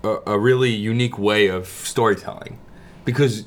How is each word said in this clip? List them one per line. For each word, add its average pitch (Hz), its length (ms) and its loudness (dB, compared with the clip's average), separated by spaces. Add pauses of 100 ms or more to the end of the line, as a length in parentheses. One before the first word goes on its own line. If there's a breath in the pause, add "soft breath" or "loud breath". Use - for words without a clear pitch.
a, 107 140 -2 (100)
a 104 100 0
really 127 340 4
unique 113 460 -2
way 104 300 4
of 92 220 -2
storytelling. - 880 -4 (460 loud breath)
Because 120 420 0